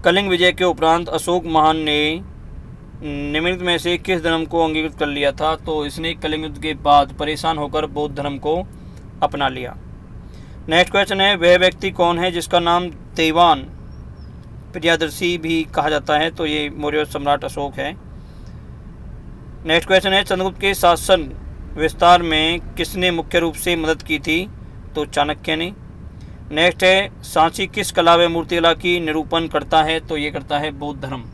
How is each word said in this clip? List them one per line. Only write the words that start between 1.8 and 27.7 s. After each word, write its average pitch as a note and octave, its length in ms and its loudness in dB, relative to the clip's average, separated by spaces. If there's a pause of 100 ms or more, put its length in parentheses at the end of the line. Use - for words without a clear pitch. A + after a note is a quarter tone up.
निम्नलिखित D3+ 680 -2
में F3 160 0
से F3 220 0
किस F#3 240 -2
धर्म E3 220 0
को E3 200 0
अंगीकृत D#3 340 -2
कर D3 80 0
लिया C#3+ 260 0
था, D#3 220 0
तो D#3 300 -4
इसने D#3+ 300 -6
कलिंग D#3 280 -4
युद्ध D3+ 160 -10
के D#3 220 -4
बाद C#3+ 320 6
परेशान D#3 440 -2
होकर D3 300 -2
बौद्ध D3 280 -4
धर्म C#3+ 240 -6
को D3+ 160 0 (680)
अपना C#3+ 260 0
लिया। B2 260 -8 (920)
Next F3 220 4
question G3 300 2
है, G3 140 4
वह F3 220 6
व्यक्ति F#3 340 2
कौन E3+ 280 2
है F3+ 120 0
जिसका E3+ 300 0
नाम F3 280 2 (260)
देवान D#3+ 460 4 (1120)
प्रियदर्शी E3 640 0
भी D#3+ 280 0
कहा D3+ 240 0
जाता D3+ 280 2
है, D#3+ 140 2
तो E3 140 -4
ये D3+ 260 -2
मौर्य D3+ 340 -2
सम्राट C#3+ 400 0
अशोक C#3 300 -6
है। C#3 160 -4 (1700)
Next D#3+ 220 2
question F#3+ 260 6
है, G3 100 4
चंद्रगुप्त F#3 380 -2
के G3 140 2
शासन E3+ 540 4 (460)
विस्तार F3 480 6
में D#3+ 360 2 (160)
किसने F3+ 360 0
मुख्य E3+ 280 0
रूप E3 160 0
से F3 200 0
मदद D#3+ 260 -2
की D3+ 180 -4
थी, D#3+ 280 -2 (480)
तो D3+ 120 -2
चाणक्य D3+ 480 -2
ने। E3+ 180 -6 (800)
नेक्स्ट E3 320 2
है, F#3+ 260 4 (140)
सांची E3 440 2
किस - 240 -4